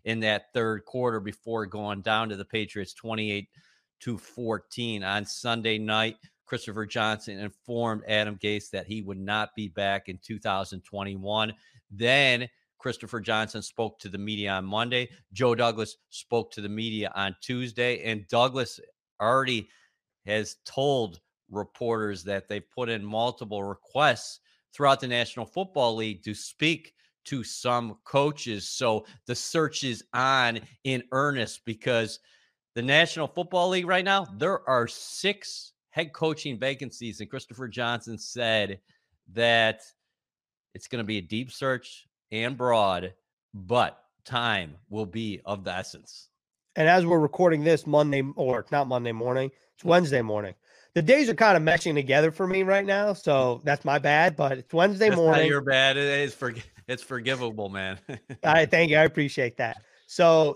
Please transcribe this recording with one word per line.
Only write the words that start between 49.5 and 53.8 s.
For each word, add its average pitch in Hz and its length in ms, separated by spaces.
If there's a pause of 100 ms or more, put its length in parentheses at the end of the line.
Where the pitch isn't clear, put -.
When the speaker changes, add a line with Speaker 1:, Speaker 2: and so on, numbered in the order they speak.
Speaker 2:
it's - 100
Wednesday 165 360
morning. 104 340 (400)
The 170 80
days 262 280
are 214 40
kind 202 220
of 156 80
meshing 165 300
together 147 360
for 185 160
me 190 160
right 196 220
now, 202 300
so 131 500
that's 143 200